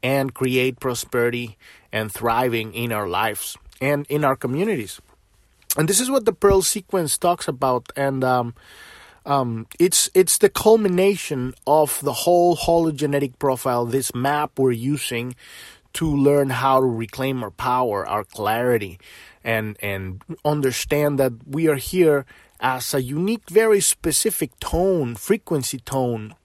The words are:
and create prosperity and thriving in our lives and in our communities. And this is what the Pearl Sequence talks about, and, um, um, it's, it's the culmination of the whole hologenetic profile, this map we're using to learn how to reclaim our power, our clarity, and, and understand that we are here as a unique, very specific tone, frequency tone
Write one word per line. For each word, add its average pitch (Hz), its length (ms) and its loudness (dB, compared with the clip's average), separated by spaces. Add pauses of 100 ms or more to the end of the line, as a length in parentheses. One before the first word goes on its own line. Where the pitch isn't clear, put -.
and 135 300 0
create 127 480 0
prosperity 120 760 -4 (360)
and 107 180 -4
thriving 117 600 -2
in 117 180 -6
our 104 160 -4
lives 104 500 -4 (220)
and 143 280 -2
in 147 180 0
our 135 100 2
communities. 135 640 -4 (800)
And 156 100 2
this 196 120 2
is 254 100 -2
what 269 160 2
the 214 80 2
Pearl 196 300 4
Sequence 180 520 -2
talks 175 320 0
about, 127 480 -2
and, 135 280 -2
um, 123 320 0 (680)
um, 120 440 -2 (120)
it's, 185 360 2
it's 180 240 4
the 196 100 6
culmination 190 1040 2 (140)
of 147 340 4
the 139 100 -2
whole 175 460 4
hologenetic 143 800 0
profile, 127 480 0
this 123 300 -4
map 143 420 -2
we're 135 140 2
using 123 640 -4 (580)
to 165 140 -4
learn 143 420 4
how 131 300 2
to 131 80 2
reclaim 123 560 -4
our 101 80 -10
power, 123 540 -2
our 104 180 -4
clarity, 107 760 -2 (440)
and, 107 360 -4
and 95 440 -8 (200)
understand 147 760 0
that 131 140 2 (140)
we 156 200 -2
are 151 80 2
here 147 500 2 (340)
as 127 360 -2
a 135 80 0
unique, 175 440 -4
very 214 320 4
specific - 800 -2
tone, 165 540 0
frequency 139 640 -4
tone 120 560 -4 (120)